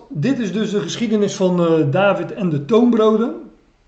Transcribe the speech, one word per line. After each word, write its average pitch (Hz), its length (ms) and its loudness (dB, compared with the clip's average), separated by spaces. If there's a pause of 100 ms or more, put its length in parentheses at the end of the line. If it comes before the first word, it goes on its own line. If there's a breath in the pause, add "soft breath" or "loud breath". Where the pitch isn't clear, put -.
dit 233 300 -2
is 196 140 -4
dus 190 180 -4
de 202 100 -2
geschiedenis 214 540 -2
van, 180 300 0
eh, 160 260 2
David 185 420 0
en 185 160 -4
de 139 160 -4
toonbroden. 226 800 2 (420)